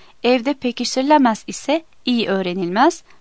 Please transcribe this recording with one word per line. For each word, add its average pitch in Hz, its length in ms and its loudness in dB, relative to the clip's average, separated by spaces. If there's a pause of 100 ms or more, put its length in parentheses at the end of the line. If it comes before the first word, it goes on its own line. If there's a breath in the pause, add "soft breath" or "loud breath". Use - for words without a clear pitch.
(240 soft breath)
evde 247 300 0
pekiştirilemez 254 920 0
ise 294 360 -4 (220)
iyi 240 220 0
öğrenilmez, 190 760 0 (180 soft breath)